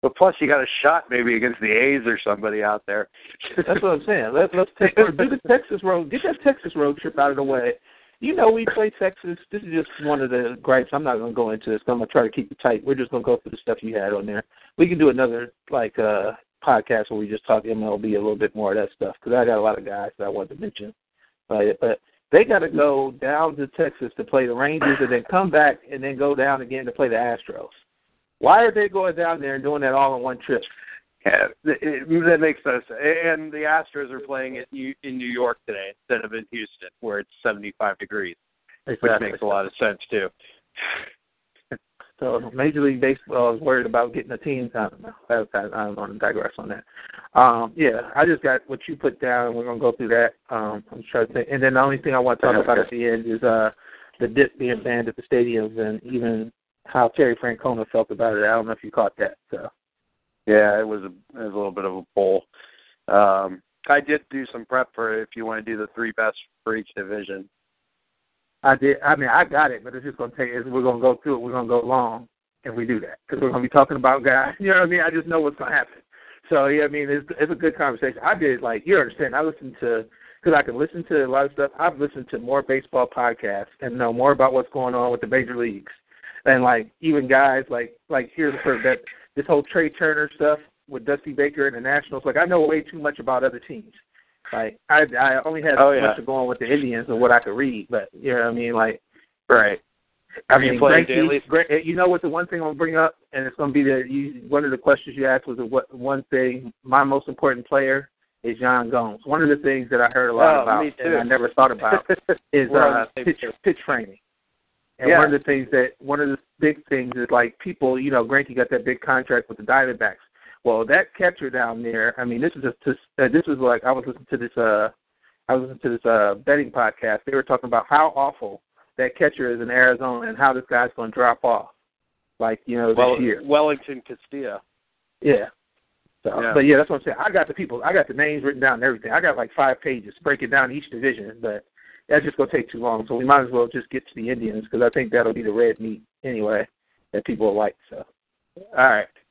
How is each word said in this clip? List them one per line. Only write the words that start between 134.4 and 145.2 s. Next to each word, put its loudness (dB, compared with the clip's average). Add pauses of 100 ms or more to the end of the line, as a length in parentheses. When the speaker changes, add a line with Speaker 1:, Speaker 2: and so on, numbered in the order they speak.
Speaker 2:
Yeah. 2 (760)
So, -2
Speaker 1:
Yeah. 0
Speaker 2:
but 6
yeah, 8
that's 4
what 0
I'm -8
saying. -4
I -2
got 2
the -8
people, -8
I -2
got 2
the -12
names -2
written -2
down 2
and -6
everything. -2
I 2
got, 0
like, -4
five 2
pages -8
breaking -2
down 2
each -12
division, -6
but -8 (460)
that's 4
just -8
gonna 0
take -2
too -12
long. -2
So -4
we -4
might 6
as -8
well 2
just -10
get -10
to -20
the -8
Indians, -6
'cause 0
I 6
think -2
that'll 2